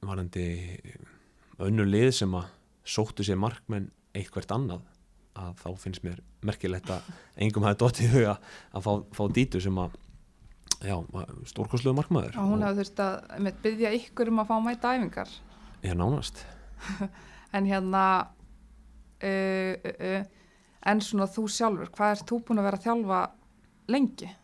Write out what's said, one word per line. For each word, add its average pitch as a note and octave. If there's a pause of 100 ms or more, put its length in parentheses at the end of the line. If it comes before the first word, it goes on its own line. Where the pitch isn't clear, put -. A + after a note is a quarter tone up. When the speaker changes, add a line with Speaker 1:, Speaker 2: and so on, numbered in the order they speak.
Speaker 1:
varðandi F#2 (1120)
önnur G2+
lið A2+
sem G2
að F2+ (400)
sóttu -
sér G2
markmenn G#2 (240)
eitthvert G2
annað, G2 (520)
að F2+
þá - (100)
finnst -
mér F2 (220)
merkilegt F#2
að F#2 (280)
engum G#2+
hafi G#2
dottið A#2+
í A#2
hug A#2+
að, G2+ (360)
að G2
fá, G#2 (240)
fá G#2+ (100)
Dítu A#2+
sem F#2+
að, F2+ (880)
já, G2 (500)
stórkostlegur B2
markmaður. D3
Speaker 2:
Og G3
hún G#3
Speaker 1:
Og G#3
Speaker 2:
hafi G3+
þurft G3
að, G3 (140)
einmitt, G3
biðja A3
ykkur A#3
um A3+
að G#3+
fá A3+
að A3
mæta A#3+
æfingar. G3 (500)
Speaker 1:
Já, F#2
nánast. G2+ (540)
Speaker 2:
<laughs> G3 (420)
En G3
hérna, F#3+ (1160)
uh, F#3+
uh, -
uh, F#3+ (580)
en G#3
svona G3+
þú G#3
sjálfur, G3+
hvað G#3
ert G#3
þú A#3+
búin A3
að G3
vera G3
að F#3+
þjálfa A3+ (680)
lengi? B3 (140)